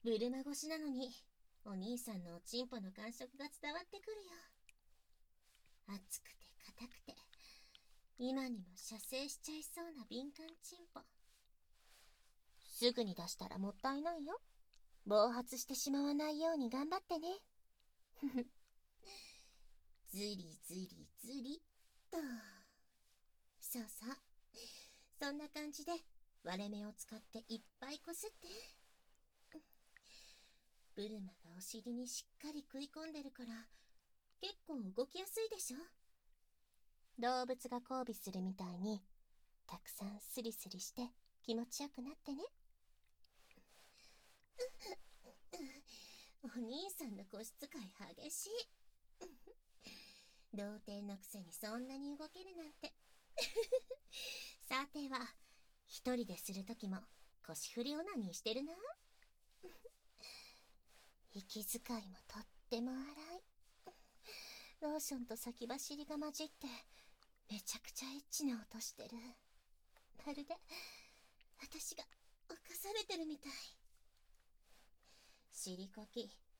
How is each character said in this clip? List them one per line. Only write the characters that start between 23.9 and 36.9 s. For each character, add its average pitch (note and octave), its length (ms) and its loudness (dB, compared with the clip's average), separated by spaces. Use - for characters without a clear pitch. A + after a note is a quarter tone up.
う。 C4+ 100 -2
そ C#4+ 120 4
ん C#4+ 80 2
な D4+ 120 -2
感 D4+ 200 0
じ D4 140 -6
で、 E4+ 80 4
割 F#3 220 2
れ G3+ 40 2
目 G#3 180 0
を G#3+ 60 -6
使 - 220 -8
っ G#3+ 60 -8
て A3+ 280 -8
い A3+ 100 0
っ - 40 -6
ぱ C4+ 140 -4
い D4+ 80 -4
こ E4+ 120 -4
す F#4+ 140 -2
っ A4 60 -4
て。 - 160 -14
ブ G#3 140 -2
ル G#3+ 120 -4
マ F#3 120 -4
が E3+ 240 -18
お F#3 40 -10
尻 A3+ 340 -2
に B3 120 0
し - 220 -2
っ - 100 -20
か D4 140 -4
り D4 100 -2
食 - 160 -6
い C#4+ 140 -4
込 D#4 140 -4
ん D#4+ 60 -4
で D4 100 -4
る C4+ 80 -4
か B3+ 140 -8
ら、 A3+ 260 -6
結 G4 260 -2
構 C#4 160 0
動 G3 240 2
き F4 120 -6
や F#4+ 80 0
す A4 140 0
い A4 80 4
で G4+ 100 -2
し B3+ 160 0
ょ？ C4+ 40 -4